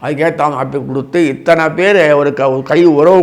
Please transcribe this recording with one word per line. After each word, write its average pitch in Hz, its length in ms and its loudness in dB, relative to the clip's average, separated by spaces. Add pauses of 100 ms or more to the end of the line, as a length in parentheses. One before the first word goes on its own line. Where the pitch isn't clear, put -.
அதுக்கேத்த 151 520 -2
மாதிரி 135 320 -6
கொடுத்து, 135 320 -6 (140)
இத்தனை 160 340 0 (140)
பேர் 196 200 2 (200)
ஒரு 143 180 0
க-, 135 160 0
ஒரு 131 160 -6
கை 151 80 2 (220)
உறவு 180 220 4